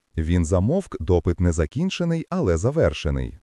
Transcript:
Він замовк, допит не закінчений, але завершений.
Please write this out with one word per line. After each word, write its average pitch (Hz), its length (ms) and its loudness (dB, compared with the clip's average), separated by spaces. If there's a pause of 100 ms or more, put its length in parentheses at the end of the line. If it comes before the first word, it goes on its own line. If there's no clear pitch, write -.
(160)
Він 85 280 2
замовк, 98 560 0
допит 87 400 2
не 87 120 4
закінчений, 165 760 -2
але 127 260 0
завершений. 82 880 0